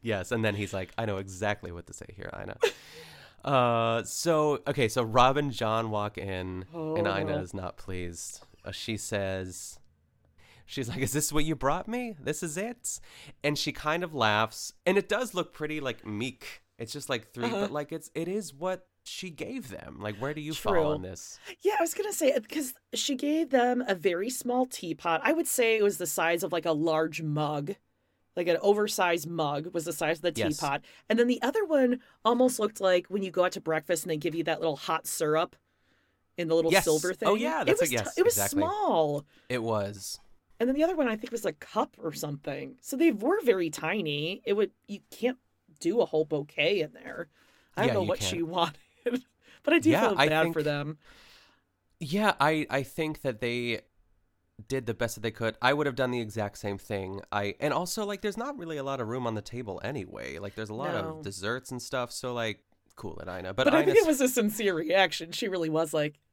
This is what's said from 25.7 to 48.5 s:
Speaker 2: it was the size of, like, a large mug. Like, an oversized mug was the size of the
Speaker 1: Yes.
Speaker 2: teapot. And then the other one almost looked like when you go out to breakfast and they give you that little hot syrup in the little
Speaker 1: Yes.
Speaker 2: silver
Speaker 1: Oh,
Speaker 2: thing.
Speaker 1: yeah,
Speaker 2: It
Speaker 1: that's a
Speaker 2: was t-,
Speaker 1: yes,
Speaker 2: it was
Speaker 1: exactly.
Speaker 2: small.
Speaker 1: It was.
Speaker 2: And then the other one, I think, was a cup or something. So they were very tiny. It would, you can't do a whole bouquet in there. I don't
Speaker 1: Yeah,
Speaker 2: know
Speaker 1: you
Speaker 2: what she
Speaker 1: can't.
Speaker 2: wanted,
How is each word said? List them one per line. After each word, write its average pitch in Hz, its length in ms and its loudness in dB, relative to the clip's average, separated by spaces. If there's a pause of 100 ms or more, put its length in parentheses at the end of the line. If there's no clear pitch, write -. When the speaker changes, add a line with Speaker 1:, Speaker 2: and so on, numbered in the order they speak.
Speaker 2:
it 220 60 4
was 202 160 4
the 180 80 -2
size 170 360 2
of, 185 80 -2
like, 165 140 0
a 170 80 2
large 160 480 2
mug. 151 540 -2 (640)
Like, 180 120 0
an 165 140 4
oversized 202 680 4
mug 160 440 -2
was 165 120 -4
the 170 80 -4
size 160 260 0
of 156 40 -12
the 170 120 0
Speaker 1:
Yes. 117 240 0
Speaker 2:
teapot. 143 240 0 (260)
And 220 120 4
then 240 80 6
the 240 120 2
other 403 240 2
one 262 360 4 (240)
almost 247 340 4
looked 208 220 -2
like 185 260 4
when 196 160 -2
you 190 80 -4
go 180 140 4
out 180 80 2
to 180 80 -8
breakfast 160 420 0
and 180 80 -8
they 160 60 0
give 156 180 -2
you 165 80 -2
that 156 160 0
little 160 160 0
hot 160 320 -2
syrup 156 480 0 (840)
in 170 120 -2
the 165 80 4
little 165 160 4
Speaker 1:
Yes. 190 120 6
Speaker 2:
silver 156 300 2 (100)
Speaker 1:
Oh, 202 120 4
Speaker 2:
thing. - 0 -
Speaker 1:
yeah, 302 280 0
Speaker 2:
It - 20 2
Speaker 1:
that's 415 140 4
a 523 40 6
Speaker 2:
was - 60 0
t-, - 40 -2
Speaker 1:
yes, - 240 -2
Speaker 2:
it 359 60 4
was 466 100 4
Speaker 1:
exactly. - 300 2
Speaker 2:
small. 202 600 2 (240)
Speaker 1:
It 123 140 -2
was. 104 560 -4 (400)
Speaker 2:
And 240 100 2
then 262 60 2
the 294 80 2
other 349 140 2
one, 294 100 2
I 247 80 0
think, 220 160 -8
was 226 140 -6
a 180 80 0
cup - 440 -4
or 170 160 -6
something. 143 680 -8
So - 160 -8
they 320 160 6
were 254 300 0
very 190 280 2
tiny. 160 720 -4
It 202 100 0
would, 202 180 0 (160)
you 202 120 -12 (120)
can't 254 260 -2 (400)
do 208 220 2
a 175 60 4
whole 160 180 0
bouquet 151 560 0
in - 120 -4
there. - 360 -12 (480)
I 180 60 0
don't 233 60 4
Speaker 1:
Yeah, 226 60 2
Speaker 2:
know 196 80 2
Speaker 1:
you 165 60 0
Speaker 2:
what 185 140 -2
she 190 160 -2
Speaker 1:
can't. 170 40 -2
Speaker 2:
wanted, 165 360 0 (260)